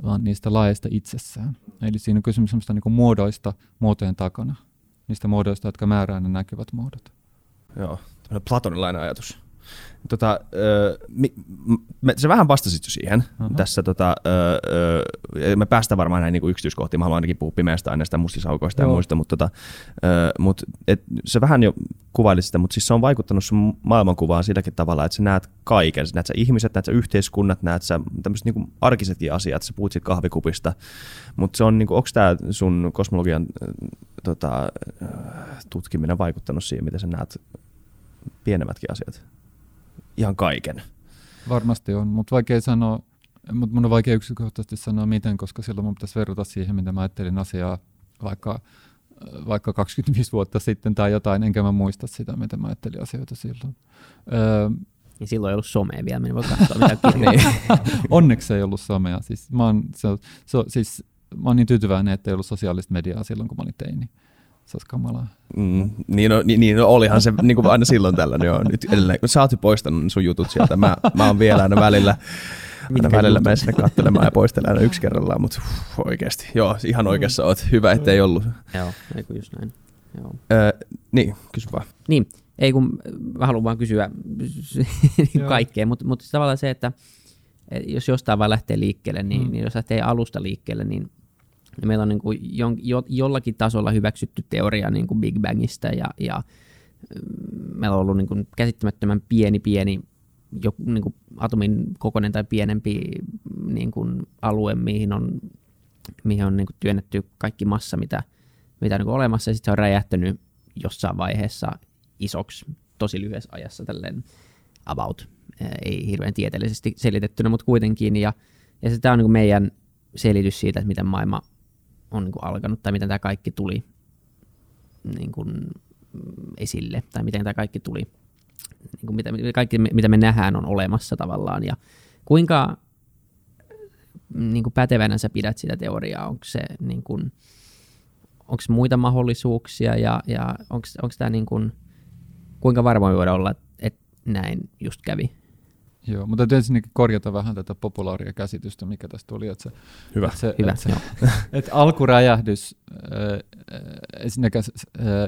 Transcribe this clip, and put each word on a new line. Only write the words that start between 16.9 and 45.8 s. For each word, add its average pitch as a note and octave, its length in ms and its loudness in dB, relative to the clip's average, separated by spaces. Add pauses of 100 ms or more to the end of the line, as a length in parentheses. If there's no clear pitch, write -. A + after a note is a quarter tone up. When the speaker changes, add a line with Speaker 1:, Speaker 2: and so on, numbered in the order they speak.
Speaker 2:
Mä E2+ 60 2
haluan E2 120 2
ainakin E2 200 0
puhua D#2 180 -6
pimeästä E2+ 360 0
aineesta, D#2 260 -2
mustisaukoista E2+ 640 -2
ja - 60 4
Speaker 1:
Joo. E2+ 60 4
Speaker 2:
muista, F2 220 0
mut D#2+ 120 0
tota, E2 220 0 (540)
ö, E2+ 360 4
mut F#2+ 220 2 (260)
et, G2 160 2 (220)
sä A2+ 160 2
vähän C3+ 220 6
jo G2+ 100 4 (400)
kuvailit F#2+ 320 4
sitä, - 120 -2
mut F2+ 140 2
siis - 160 -4
se A#2 60 4
on A#2 80 4
vaikuttanut G#2+ 420 2
sun G#2 400 2
maailmankuvaan F2+ 600 4
silläkin G2 320 -2
tavalla, D#2+ 300 0
että - 100 -4
sä G#2 80 0
näet G2 260 2 (140)
kaiken. D#2+ 440 2
Sä - 80 -10
näet E2+ 100 -2
sä - 120 -6
ihmiset, A2+ 360 2
näet F#2+ 120 -2
sä - 60 -2
yhteiskunnat, G2+ 720 0
näet F2 180 0
sä E2 180 0 (240)
tämmöset G#2 220 -4
niinku G#2+ 240 -2 (120)
arkisetkin F#2 520 0
asiat. E2+ 300 -4
Sä - 100 -12
puhut G2+ 180 -4
siitä - 140 -6
kahvikupista, E2+ 680 -2 (600)
mut F#2 200 -2
se A2+ 80 2
on A2 140 6
niinku, G#2+ 180 2
onks B2 180 0
tää F#2 220 4 (140)
sun F2+ 440 0
kosmologian, F2 520 -2 (160)
ö, A1 40 -10 (580)
tota, C2+ 400 -4
ö, - 420 -12 (640)
tutkiminen E2+ 480 -4
vaikuttanut E2+ 460 -4
siihen, - 220 -6
miten E2+ 140 -6
sä G2+ 80 -6
näet - 340 -8 (1000)
pienemmätkin - 480 -2
asiat? - 300 -12 (960)
Ihan G2+ 180 -2
kaiken. D2 460 -4 (680)
Speaker 1:
Varmasti A#2 440 -2
on, G#2 140 -2
mut G#2+ 240 -2
vaikea A#2+ 300 2
sanoa, A2+ 380 0 (540)
mut A#2 180 -2
mun A#2+ 140 2
on A2+ 60 4
vaikea A2+ 240 4
yksinkertaisesti A2 640 -6
sanoa G#2+ 280 -4
miten, G#2+ 320 -2
koska G2 240 -10
silloin G#2 240 -6